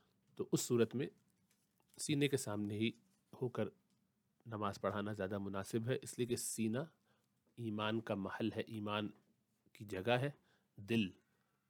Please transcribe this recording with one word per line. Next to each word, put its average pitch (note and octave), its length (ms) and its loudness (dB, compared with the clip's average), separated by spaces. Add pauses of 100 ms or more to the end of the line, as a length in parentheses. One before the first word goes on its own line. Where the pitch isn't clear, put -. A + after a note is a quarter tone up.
(360)
تو - 160 -4
اس E3 100 4
صورت A#2 340 4
میں C#3 120 0 (920)
سینے C#3+ 300 2
کے C3+ 100 2
سامنے G#2 360 -2
ہی A2+ 180 2 (500)
ہو B2 80 0
کر G#2+ 200 0 (760)
نماز G#2 360 -4
پڑھانا G2+ 320 0
زیادہ G2+ 240 -2
مناسب G2 500 -2
ہے، C3 140 2
اس - 160 -10
لیے B2 100 0
کہ A#2 80 0
سینہ A2 420 0 (800)
ایمان A2 460 0
کا A2 140 -2
محل G2 400 -2
ہے۔ G#2+ 60 0
ایمان G#2 480 -2 (640)
کی - 120 -14
جگہ G2+ 260 0
ہے B2+ 180 4 (460)
دل، G#2 340 2 (600)